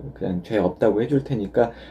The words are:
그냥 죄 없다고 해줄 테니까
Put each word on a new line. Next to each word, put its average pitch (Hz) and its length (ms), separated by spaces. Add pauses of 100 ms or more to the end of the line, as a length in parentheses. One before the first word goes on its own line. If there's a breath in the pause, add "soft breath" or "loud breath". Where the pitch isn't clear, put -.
(140)
그냥 90 280
죄 110 160
없다고 101 440
해줄 135 220
테니까 117 480 (180 loud breath)